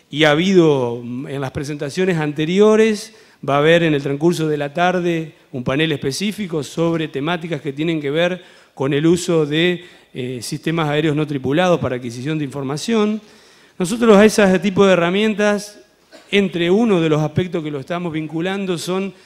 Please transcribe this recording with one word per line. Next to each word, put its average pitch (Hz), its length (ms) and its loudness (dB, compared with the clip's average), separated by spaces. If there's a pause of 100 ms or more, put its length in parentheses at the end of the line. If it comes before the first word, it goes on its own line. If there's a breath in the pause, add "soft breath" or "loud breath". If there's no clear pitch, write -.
y 147 140 0
ha 151 80 6
habido, 147 720 4
mm, 123 240 -8
en 143 140 -8
las 131 100 -6
presentaciones 156 680 -4
anteriores, 202 960 2 (340 soft breath)
va 139 100 2
a - 20 4
haber 165 240 6
en 165 100 2
el 143 100 0
transcurso 151 440 0
de 151 100 0
la 143 160 -6
tarde 170 640 -2 (160 soft breath)
un 131 140 -8
panel 151 260 0
específico 160 720 -4
sobre 165 460 -2
temáticas 160 520 -4
que 143 120 -8
tienen 156 280 -2
que 143 100 -4
ver 175 320 -2 (300 soft breath)
con 135 220 -2
el 147 100 0
uso 165 400 2
de, 165 400 -2 (300 loud breath)
eh, 127 280 -8
sistemas 160 460 -4
aéreos 151 280 0
no 151 100 0
tripulados 147 540 0
para 127 160 -4
adquisición 127 420 -6
de 147 60 -4
información. 151 760 -2 (580 soft breath)
Nosotros 220 380 4
a 202 80 8
ese 196 360 4
tipo 196 260 2
de 190 60 6
herramientas, 202 880 0 (500)
entre 175 400 0
uno 208 300 4
de 160 80 2
los 151 120 2
aspectos 170 420 -2
que 151 80 -6
lo 147 80 -8
estamos 170 340 -8
vinculando, 170 640 -4
son 185 340 -4 (140 soft breath)